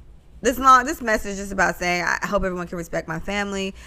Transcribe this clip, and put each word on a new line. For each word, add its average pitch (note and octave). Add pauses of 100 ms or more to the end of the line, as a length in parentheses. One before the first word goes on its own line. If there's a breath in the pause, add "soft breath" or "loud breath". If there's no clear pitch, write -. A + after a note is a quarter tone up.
(420)
this A#3
long, B3+
this D#4
message G#3
is G3+
about F3
saying, F3
"I -
hope G3+
everyone F3+
can F#3
respect E3
my E3
family." G3 (140 loud breath)